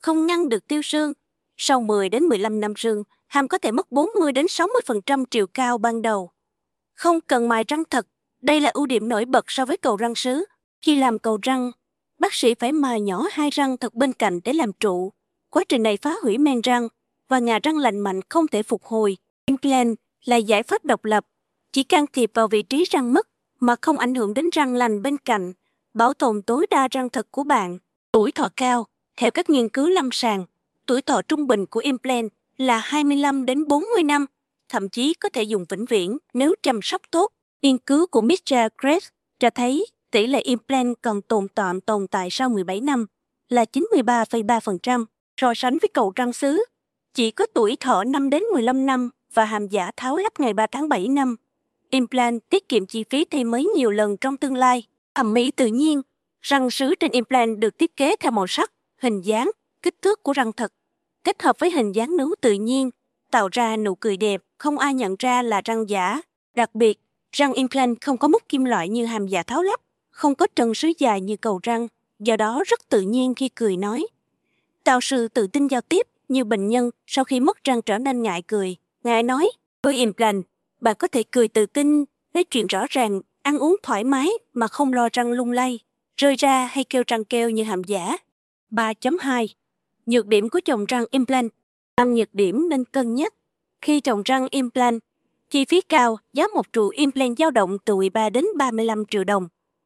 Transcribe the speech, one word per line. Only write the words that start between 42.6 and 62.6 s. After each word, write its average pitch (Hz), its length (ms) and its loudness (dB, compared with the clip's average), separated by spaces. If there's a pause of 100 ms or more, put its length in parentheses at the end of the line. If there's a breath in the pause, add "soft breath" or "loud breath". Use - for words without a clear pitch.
bảy 190 180 -4
năm 262 240 0 (440)
là 240 160 4
chín 285 260 -2
mươi 311 120 4
ba 233 220 2
phẩy 233 180 -4
ba 233 160 0
phần 196 200 -4
trăm, 240 260 -2 (360)
so 247 140 2
sánh 254 260 -2
với 415 120 2
cầu 214 220 2
răng 247 180 -2
sứ, 302 320 0 (480)
chỉ 226 180 0
có - 220 0
tuổi 233 260 2
thọ 214 240 2
năm 277 260 0
đến 302 140 0 (100)
mười 254 100 2
lăm 262 220 0
năm 254 240 0 (240)
và 220 120 4
hàm 214 220 -4
giả 190 300 -4
tháo 262 200 -4
lắp 403 220 -4
ngày 247 140 0
ba 220 140 0
tháng 294 220 -6
bảy 208 180 0
năm. 262 280 0 (540)
Implant 240 600 -2
tiết - 200 0
kiệm 190 160 0
chi 220 240 -8
phí 294 160 0
thay 277 180 -4
mới 233 220 -2 (100)
nhiều 247 160 2
lần 208 260 0
trong 269 200 -4
tương 269 180 -4
lai. 254 280 2 (320)
Thẩm 214 180 0
mỹ 240 180 2
tự - 140 2
nhiên. 277 360 2 (400)
Răng 262 280 0
sứ 269 260 0
trên 311 160 -2
implant 233 480 0
được 214 180 -2
thiết - 180 -2
kế 302 200 0
theo 302 160 -2
màu 202 160 0
sắc, 330 240 -2 (300)
hình 214 200 -2
dáng, 214 300 -2 (300)
kích - 200 -4
thước 403 220 0
của 277 100 -2
răng 240 200 -2
thật, 220 200 -6 (500)
kết - 180 -4
hợp - 180 2
với 349 120 0
hình 240 200 0
dáng 233 260 -2
nướu 311 240 -2
tự 240 100 2
nhiên, 247 380 -2 (420)